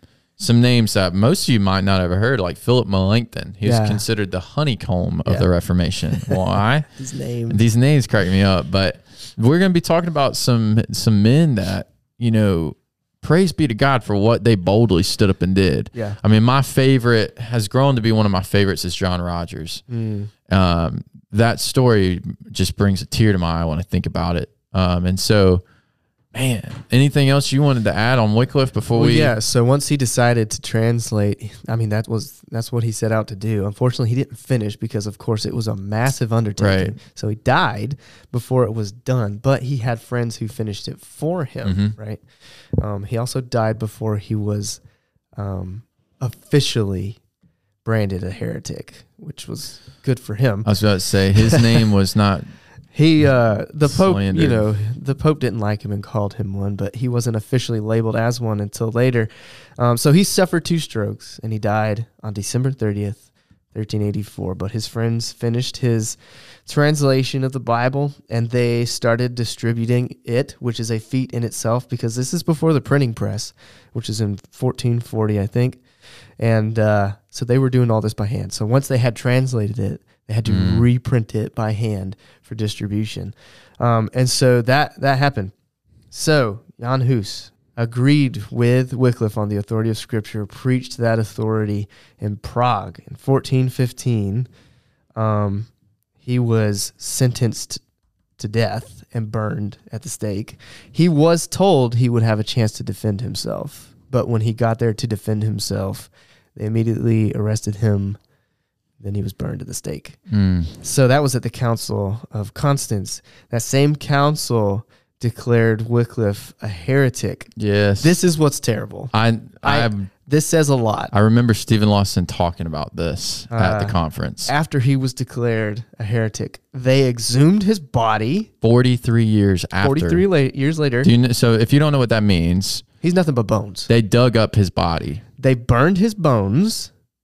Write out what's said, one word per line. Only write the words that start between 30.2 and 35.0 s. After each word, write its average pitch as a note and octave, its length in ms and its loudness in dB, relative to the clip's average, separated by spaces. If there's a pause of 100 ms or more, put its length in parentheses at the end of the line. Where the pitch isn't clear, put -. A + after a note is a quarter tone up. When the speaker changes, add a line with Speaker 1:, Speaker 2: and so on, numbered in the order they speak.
Speaker 2:
to - 100 -8
translate, A2+ 960 -2 (140)
I A2+ 80 -2
mean, A2+ 120 -2
that G#2+ 180 -2
was, - 440 -6
that's A2+ 200 -6
what A#2 140 -2
he A#2 80 -2
set A2 200 -2
out A2 160 0
to G#2+ 80 -12
do. G#2 280 -2
Unfortunately, A#2+ 460 0
he A#2+ 40 0
didn't B2+ 220 -4
finish G#2+ 400 -4
because, G#2+ 300 -6